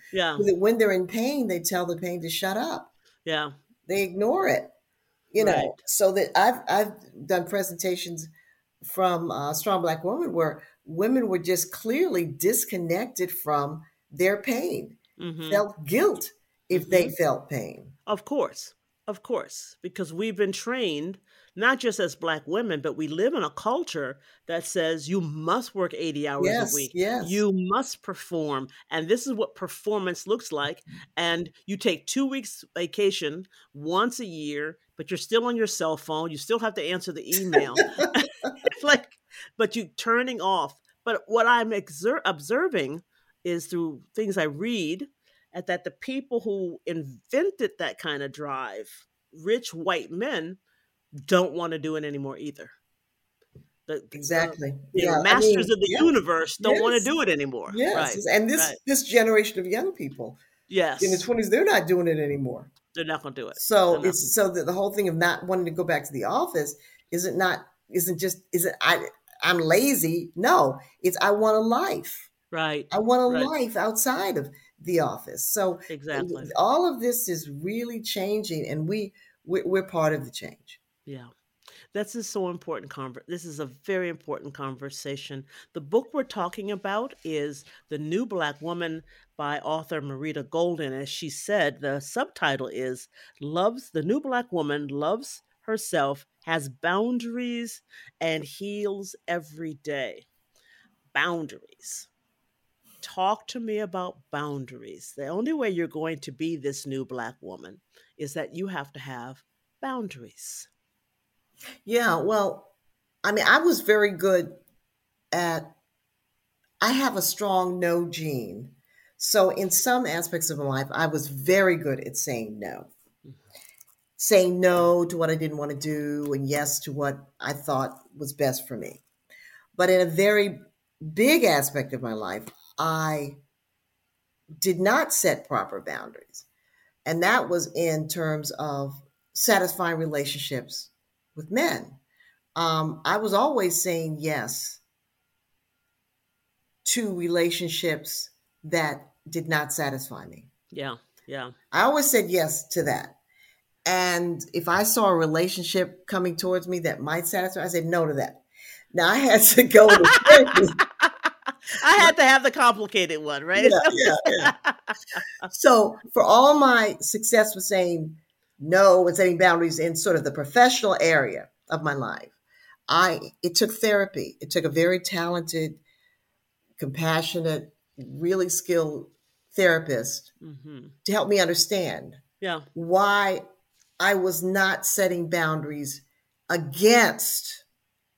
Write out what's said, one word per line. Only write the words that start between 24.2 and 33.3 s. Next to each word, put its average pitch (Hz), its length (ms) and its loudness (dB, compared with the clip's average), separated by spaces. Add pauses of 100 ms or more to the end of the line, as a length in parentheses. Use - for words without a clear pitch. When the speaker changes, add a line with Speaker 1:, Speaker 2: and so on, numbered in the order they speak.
Speaker 1:
that 170 160 -4
says 160 460 -4
you 190 100 0
must 165 560 -4
work 180 180 -2
eighty 147 320 -4
hours 143 200 -2
Speaker 2:
Yes, 220 260 0
Speaker 1:
a - 20 0
week. 139 200 -4
Speaker 2:
yes. 190 360 -4
Speaker 1:
You 202 240 2
must 190 480 -4
perform. 151 680 -6 (220)
And 160 160 -4
this 240 220 0
is 254 60 -4
what - 200 -6
performance 190 720 -6
looks 220 240 -4
like. 147 320 -6 (340)
And 170 340 -2 (160)
you 196 100 -6
take 185 300 -4
two 269 200 -2
weeks 262 380 -10 (100)
vacation 175 720 -4 (280)